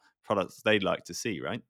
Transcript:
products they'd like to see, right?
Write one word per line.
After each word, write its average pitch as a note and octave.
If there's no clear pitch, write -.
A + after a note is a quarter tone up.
products -
they'd G#2+
like F2+
to -
see, E2+
right? D#2+